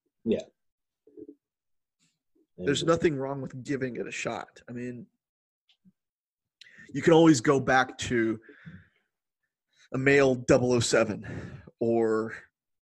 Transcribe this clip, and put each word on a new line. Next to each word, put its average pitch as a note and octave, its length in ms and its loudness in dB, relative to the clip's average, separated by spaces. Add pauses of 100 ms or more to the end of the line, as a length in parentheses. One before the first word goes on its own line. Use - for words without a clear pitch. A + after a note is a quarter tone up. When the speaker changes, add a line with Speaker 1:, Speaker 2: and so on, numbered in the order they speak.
(260)
Speaker 1:
Yeah. G#2 160 -2 (2250)
Speaker 2:
There's C#3+ 240 -4
Speaker 1:
And D3+ 80 -4
Speaker 2:
nothing E3 280 0
wrong C3+ 240 -8
with B2+ 220 -14
giving B2+ 320 -8
it E3+ 120 -10
a A#2+ 40 -14
shot. - 580 -10
I A#2+ 40 -14
mean, B2 320 -14 (1900)
you C#3 80 -8
can E3+ 120 6
always D#3+ 280 8
go C#3 180 2
back B2+ 400 0
to A2+ 400 -2 (1500)
a - 40 -6
male C3+ 380 4
double B2 380 2
oh A#2+ 60 2
seven, A2 460 0 (540)
or, A2+ 540 -2 (680)